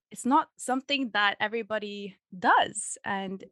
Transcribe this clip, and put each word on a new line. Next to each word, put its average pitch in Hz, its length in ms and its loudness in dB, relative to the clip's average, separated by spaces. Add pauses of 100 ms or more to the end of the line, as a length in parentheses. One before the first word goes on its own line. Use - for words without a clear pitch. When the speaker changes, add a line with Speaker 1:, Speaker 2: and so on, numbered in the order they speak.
(100)
Speaker 1:
it's - 160 -10
not 285 300 4
something 262 580 -2
that 208 260 4
everybody 208 800 -4 (200)
does. - 680 2
And 190 360 -4
Speaker 2:
Mm. - 120 -18